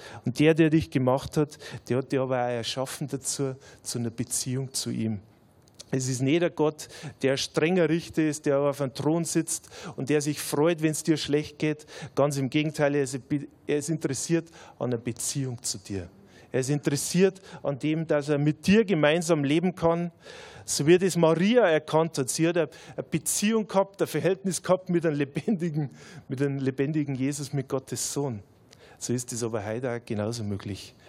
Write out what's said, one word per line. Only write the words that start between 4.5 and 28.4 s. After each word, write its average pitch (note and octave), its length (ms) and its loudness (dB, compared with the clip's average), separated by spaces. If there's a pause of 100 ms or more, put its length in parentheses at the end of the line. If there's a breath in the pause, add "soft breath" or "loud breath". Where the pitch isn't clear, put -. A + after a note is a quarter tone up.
zu - 200 -4
ihm. A2 300 -2 (680)
Es C3 180 -2
ist B2+ 120 -4
nicht D3 200 2
der E3+ 80 2
Gott, D3+ 400 -2 (320 loud breath)
der C3+ 160 2
strenger E3 500 2
Richter E3 360 0
ist, D3+ 220 -2
der C#3 140 4
auf C#3+ 220 0
einem C3+ 120 -2
Thron D#3+ 300 0
sitzt - 460 -4 (260 loud breath)
und C3+ 140 -4
der D3+ 100 4
sich C#3+ 220 -2
freut, D#3 400 0
wenn's D#3 220 0
dir D#3+ 120 2
schlecht D3 440 -2
geht. D3+ 260 -2 (300 loud breath)
Ganz C#3+ 220 2
im C3+ 120 -2
Gegenteil, D3+ 460 0
er C#3+ 80 2
ist, C3 140 -4 (500)
er D3 100 0
ist D3 120 -4
interessiert D#3+ 600 -2 (280 loud breath)
an B2+ 120 -4
einer A#2+ 80 -2
Beziehung B2+ 640 -6
zu - 160 -6
dir. F#2+ 320 -8 (420 loud breath)
Er C3 80 0
ist C3 100 -2
interessiert D#3+ 720 2 (240 loud breath)
an C#3 160 -4
dem, D#3 280 -2
dass D3 200 0
er D3 100 2
mit D3 280 0
dir G#3+ 180 6
gemeinsam D#3+ 600 4
leben E3 320 2
kann, E3+ 360 0 (540 loud breath)
so - 220 -2
wie F3 100 8
das F3 180 2
Maria F3 500 6
erkannt D#3+ 520 2
hat. C3+ 120 -2
Sie D#3+ 180 2
hat E3+ 100 0
eine, D#3 120 0 (280 loud breath)
eine - 60 -6
Beziehung G#3+ 640 0
gehabt, G3 340 0
ein D3+ 60 2
Verhältnis F3 540 0
gehabt F#3 280 2
mit E3+ 160 2
einem D#3 100 2
lebendigen, D3+ 760 -2 (360 loud breath)
mit C3 140 -6
einem C#3 160 0
lebendigen C#3 580 0
Jesus, C#3 380 -4
mit C3+ 160 -4
Gottes C3 420 -4
Sohn. A2+ 300 -4 (560 loud breath)